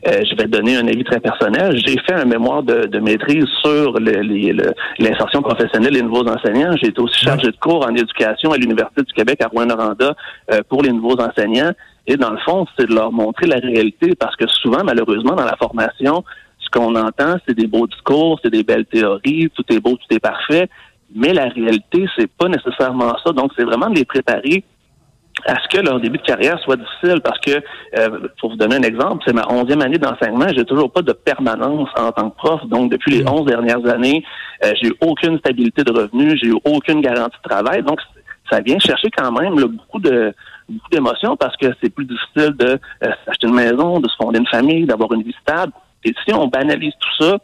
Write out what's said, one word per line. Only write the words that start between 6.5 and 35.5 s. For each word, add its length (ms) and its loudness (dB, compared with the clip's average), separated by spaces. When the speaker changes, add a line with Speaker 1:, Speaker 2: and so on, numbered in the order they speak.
Speaker 1:
J'ai 120 0
été 120 -2
aussi 240 0
Speaker 2:
Ouais. 80 2
Speaker 1:
chargé 140 0
de 100 -2
cours 300 0
en 80 -2
éducation 580 0
à 60 0
l'Université 440 0
du 120 -6
Québec 280 0
à 60 0
Rouyn-Noranda, 680 0
euh, 160 4
pour 140 2
les 100 2
nouveaux 260 0
enseignants. 540 0
Et 120 0
dans 120 0
le 140 -6
fond, 220 0
c'est 80 4
de 80 2
leur 180 2
montrer 340 -2
la 100 2
réalité 580 0
parce 220 -4
que 100 -2
souvent, 380 0
malheureusement, 500 0
dans 120 0
la 100 -2
formation, 680 -2
ce 100 -14
qu'on 280 2
entend, 400 0
c'est 80 0
des 100 2
beaux 200 0
discours, 560 0
c'est 80 0
des 120 2
belles 240 0
théories, 680 0
tout 140 -4
est 100 4
beau, 120 0
tout 220 -2
est 60 0
parfait. 480 0
Mais 180 0
la 160 2
réalité, 580 0
c'est 120 0
pas 180 -2
nécessairement 760 -2
ça. 80 0
Donc, 240 0
c'est 80 0
vraiment 240 0
de 60 0
les 100 2
préparer 600 -2
à 180 0
ce 60 -10
que 160 0
leur 160 0
début 160 -2
de 60 -6
carrière 380 0
soit 160 0
difficile 460 0
parce 180 -4
que, 220 -2
euh, 300 -2
pour 100 -4
vous 60 -12
donner 200 2
un 60 2
exemple, 420 -2
c'est 100 2
ma 140 0
onzième 340 2
année 160 0
d'enseignement, 480 0
j'ai 80 2
toujours 260 2
pas 120 0
de 100 0
permanence 840 -2
en 140 0
tant 200 -4
que 60 -20
prof. 320 -2
Donc, 220 0
depuis 280 0
les 40 2
Speaker 2:
Mm. 60 0
Speaker 1:
onze 160 0
dernières 420 0
années, 380 0
euh, 160 2
j'ai 80 2
eu 120 0
aucune 380 0
stabilité 460 0